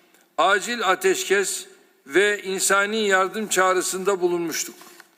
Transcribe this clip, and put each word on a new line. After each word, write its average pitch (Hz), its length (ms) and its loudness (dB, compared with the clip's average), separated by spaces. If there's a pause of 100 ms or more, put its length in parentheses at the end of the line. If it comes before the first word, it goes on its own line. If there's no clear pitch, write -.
(380)
acil 190 520 0
ateşkes 185 760 0 (400)
ve 196 360 2
insani 196 680 0
yardım 190 400 0
çağrısında 185 720 0
bulunmuştuk. 175 540 -4 (440)